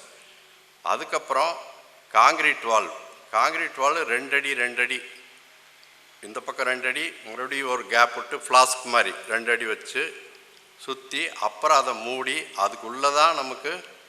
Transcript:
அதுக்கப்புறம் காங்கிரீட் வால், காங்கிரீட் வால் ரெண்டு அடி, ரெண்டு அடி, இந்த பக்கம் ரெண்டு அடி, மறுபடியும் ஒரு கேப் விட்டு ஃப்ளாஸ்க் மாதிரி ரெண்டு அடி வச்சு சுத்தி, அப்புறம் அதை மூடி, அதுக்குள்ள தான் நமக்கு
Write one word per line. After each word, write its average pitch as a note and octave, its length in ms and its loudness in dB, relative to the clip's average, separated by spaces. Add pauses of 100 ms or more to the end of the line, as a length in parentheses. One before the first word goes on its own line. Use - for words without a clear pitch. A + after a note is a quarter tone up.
(800)
அதுக்கப்புறம் D3 720 -2 (560)
காங்கிரீட் D3 520 6
வால், G#2+ 300 2 (380)
காங்கிரீட் D#3 440 0
வால் D3 300 0
ரெண்டு C3+ 300 0
அடி, C#3 180 0
ரெண்டு B2 280 -2
அடி, B2 200 -2 (1200)
இந்த G#2+ 180 -12
பக்கம் C3 260 -6
ரெண்டு B2+ 220 -2
அடி, D3+ 260 -4 (120)
மறுபடியும் B2+ 440 -6
ஒரு A#2+ 180 -2
கேப் A#2 280 4
விட்டு C3 220 -8
ஃப்ளாஸ்க் - 460 4
மாதிரி A2+ 320 2 (140)
ரெண்டு A2+ 220 -2
அடி A#2 140 0
வச்சு C#3 600 -6 (520)
சுத்தி, C#3+ 500 -8 (100)
அப்புறம் D3+ 380 2
அதை B2+ 160 2
மூடி, C3 500 -4 (140)
அதுக்குள்ள A#2+ 560 0
தான் D#3 220 6
நமக்கு D3 500 -6 (240)